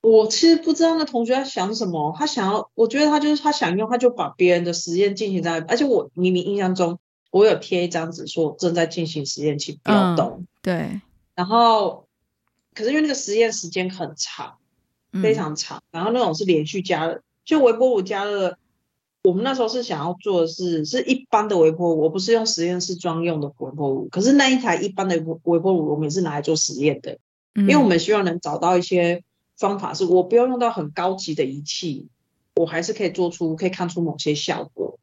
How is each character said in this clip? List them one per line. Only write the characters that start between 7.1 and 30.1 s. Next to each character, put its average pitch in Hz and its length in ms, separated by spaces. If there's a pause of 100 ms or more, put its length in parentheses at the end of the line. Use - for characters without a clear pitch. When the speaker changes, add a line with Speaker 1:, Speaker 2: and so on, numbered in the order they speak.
Speaker 1:
我 196 140
有 202 120
贴 180 280
一 175 40
张 165 220
纸 - 160
说 160 200
我 147 120
正 170 160
在 170 120
进 165 200
行 156 200
实 - 180
验， 147 140
请 151 240
不 - 80
要 185 260
动。 165 220
Speaker 2:
嗯， 180 80 (160)
对。 175 380 (340)
Speaker 1:
然 180 120
后， 220 640 (680)
可 214 80
是 233 80
因 294 60
为 311 60
那 302 60
个 277 60
实 202 220
验 226 160
时 - 160
间 185 220
很 170 260
长， - 400 (560)
Speaker 2:
嗯。 190 100
Speaker 1:
非 - 120
常 151 200
长， - 360
然 165 140
后 226 80
那 254 60
种 185 160
是 202 120
连 160 180
续 185 160
加 165 260
热， - 160 (220)
就 311 160
微 240 140
波 254 160
炉 214 100
加 196 240
热， 202 320 (680)
我 185 100
们 208 100
那 269 80
时 262 80
候 220 80
是 240 140
想 165 200
要 175 120
做 185 260
的 165 60
是， 165 400
是 247 160
一 262 260
般 214 180
的 202 120
微 160 120
波 170 240
炉， 156 60
我 160 80
不 185 100
是 202 140
用 220 140
实 170 180
验 180 160
室 180 160
专 165 260
用 170 160
的 143 200
微 131 140
波 147 180
炉， 135 180
可 190 140
是 262 100
那 277 160
一 262 80
台 220 200
一 196 120
般 190 180
的 180 80 (280)
微 170 160
波 190 160
炉 156 160
我 147 40
们 156 100
也 147 60
是 185 120
拿 160 80
来 147 100
做 156 160
实 - 240
验 - 220
的， - 160 (360)
Speaker 2:
嗯。 202 100
Speaker 1:
因 196 40
为 294 80
我 269 100
们 175 120
希 202 160
望 202 100
能 175 160
找 147 160
到 180 220
一 175 40
些 175 400 (360)
方 196 200
法， 190 140
是 180 140
我 180 160